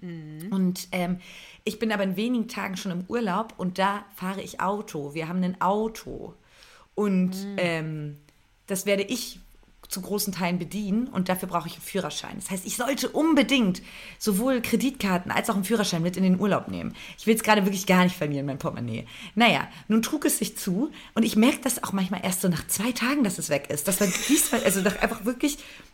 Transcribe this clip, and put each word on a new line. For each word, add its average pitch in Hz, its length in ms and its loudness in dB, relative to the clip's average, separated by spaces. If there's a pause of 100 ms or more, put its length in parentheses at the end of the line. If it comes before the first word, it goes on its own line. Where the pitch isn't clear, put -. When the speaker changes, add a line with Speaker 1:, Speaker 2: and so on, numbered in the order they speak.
Speaker 1:
Mhm. 160 520 -12
Speaker 2:
Und, 185 400 0
ähm, 180 260 0 (460)
ich 220 160 -4
bin 220 120 0
aber 202 120 0
in 190 120 0
wenigen 226 320 0
Tagen 190 280 -6
schon 190 160 -4
im 180 160 -4
Urlaub 220 480 -2
und 180 220 -2
da 202 260 2 (100)
fahre 190 280 -6
ich - 180 -8
Auto. 175 540 -4
Wir 160 140 -4
haben 180 140 0
ein 180 180 -2
Auto. 214 720 -2 (600)
Und, 185 360 4 (140)
Speaker 1:
Mhm. 202 140 -8
Speaker 2:
ähm, 156 580 -2 (520)
das 190 180 -4
werde 202 160 2
ich - 380 -6 (460)
zu - 140 -8
großen 196 320 -4
Teilen 175 260 -2
bedienen 202 500 -2
und 180 200 -2
dafür 185 180 -2
brauche 170 220 -4
ich - 60 -12
einen - 80 -18
Führerschein. - 540 -6
Das - 140 -8
heißt, 185 160 -6
ich 214 100 -4
sollte 247 340 -2
unbedingt 262 720 4 (360)
sowohl 240 440 2
Kreditkarten 202 680 0
als - 200 0
auch 208 40 0
einen 196 100 0
Führerschein 202 380 2
mit 180 140 0
in 190 80 0
den 185 160 6
Urlaub 190 280 2
nehmen. 90 280 -6 (220)
Ich - 80 -16
will's 226 180 4
gerade 214 200 6
wirklich 196 220 0
gar 180 160 6
nicht 180 140 4
verlieren, 143 300 -2
mein 139 120 -4
Portemonnaie. 120 480 -6 (280)
Naja, 202 340 4 (180)
nun 220 160 4
trug 294 220 -2
es 294 140 2
sich - 180 -4
zu 202 340 -2 (240)
und 220 80 4
ich - 140 0
merke 226 240 6
das - 240 -2
auch - 80 -6
manchmal 190 320 -2
erst 185 160 -2
so 190 80 2
nach 165 180 0
zwei 226 260 -2
Tagen, 262 320 0
dass - 140 0
es 156 120 -6
weg 143 180 0
ist. - 180 -4
Das 190 140 2
war 202 80 4 (200)
diesmal, 269 360 4
also 190 160 2
nach 190 200 2
einfach 202 260 0
wirklich, 254 320 0 (360)